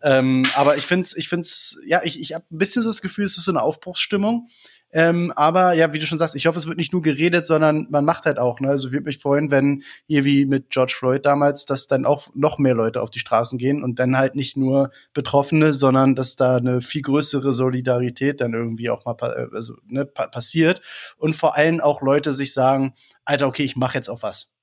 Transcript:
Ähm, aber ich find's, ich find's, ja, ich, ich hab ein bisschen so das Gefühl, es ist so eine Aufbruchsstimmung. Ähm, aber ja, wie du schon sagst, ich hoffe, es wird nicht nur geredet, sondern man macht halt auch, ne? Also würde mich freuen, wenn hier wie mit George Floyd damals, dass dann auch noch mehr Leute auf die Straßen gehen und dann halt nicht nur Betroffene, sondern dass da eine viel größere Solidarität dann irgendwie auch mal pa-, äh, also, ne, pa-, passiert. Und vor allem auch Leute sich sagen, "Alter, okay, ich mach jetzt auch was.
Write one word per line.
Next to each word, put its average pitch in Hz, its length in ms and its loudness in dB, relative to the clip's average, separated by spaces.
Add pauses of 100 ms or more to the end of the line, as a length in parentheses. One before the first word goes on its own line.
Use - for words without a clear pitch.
Ähm, 131 420 4 (120)
aber 143 200 4
ich 143 120 -4
find's, 180 280 0
ich 160 140 -8
find's, - 560 -2
ja, 165 180 2
ich, 170 160 -6
ich 160 140 -8
hab - 180 -12
ein 160 60 -12
bisschen 196 240 0
so 220 80 -2
das 214 140 -4
Gefühl, 196 220 -6
es 190 120 -2
ist 175 80 -4
so 190 60 -2
eine 147 100 0
Aufbruchsstimmung. 202 880 -2 (420)
Ähm, 170 440 2
aber 175 380 4
ja, 160 200 2
wie 156 60 -6
du 151 80 -6
schon 165 100 -4
sagst, 160 180 -2
ich 147 120 0
hoffe, 165 100 0
es 151 80 -6
wird 160 140 -8
nicht 160 140 -4
nur 180 100 0
geredet, 165 420 0
sondern 156 460 2
man 143 140 0
macht 165 200 0
halt 147 140 0
auch, 123 200 -2
ne? 135 100 -2
Also 135 220 -2
würde 139 140 -4
mich 143 140 -8
freuen, 147 320 0
wenn 139 320 2 (240)
hier 143 180 2
wie 139 220 4
mit 135 240 -2
George 127 260 0
Floyd 131 300 0
damals, 143 400 2
dass 135 180 -4
dann 135 200 0
auch 143 280 -2
noch 147 240 0
mehr 131 160 4
Leute 113 300 -2
auf 113 80 -10
die - 80 -12
Straßen 120 400 -2
gehen 139 240 -2
und 123 160 -6
dann 127 180 2
halt 131 160 2
nicht 139 240 -6
nur 135 320 0 (240)
Betroffene, 147 600 2
sondern 135 420 4
dass 127 220 -4
da 127 180 2
eine 123 260 0
viel 139 220 -6
größere 139 500 0
Solidarität 127 880 0
dann 117 140 -2
irgendwie 117 340 -4
auch 113 160 -4
mal 120 80 -6
pa-, 120 220 -6
äh, 123 180 -6
also, 113 220 -10 (100)
ne, 135 200 -6
pa-, 139 240 -8
passiert. 160 520 0 (360)
Und 156 180 -2
vor 156 200 0
allem 160 260 2
auch 143 200 2
Leute 143 320 0
sich 135 220 -4
sagen, 135 400 2 (300)
"Alter, 143 200 0
okay, 131 200 -2
ich 135 100 -6
mach 131 180 -2
jetzt 123 160 -6
auch 117 140 -10
was. - 400 -10